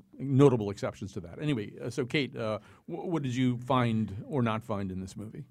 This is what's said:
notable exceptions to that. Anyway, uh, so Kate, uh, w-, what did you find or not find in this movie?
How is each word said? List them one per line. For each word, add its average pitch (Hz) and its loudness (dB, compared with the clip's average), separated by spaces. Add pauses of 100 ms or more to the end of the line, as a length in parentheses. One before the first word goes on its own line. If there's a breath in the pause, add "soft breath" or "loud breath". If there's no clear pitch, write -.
(180)
notable 131 6
exceptions 101 -6
to 104 -8
that. 82 -12
Anyway, 131 -4 (100)
uh, 123 -6
so 127 -4
Kate, 131 -2
uh, 107 -2 (300 loud breath)
w-, 170 -6
what 160 0
did 123 -2
you 127 4
find 117 0
or 156 0
not 110 2
find 101 -2
in 92 -6
this 95 -10
movie? 110 -10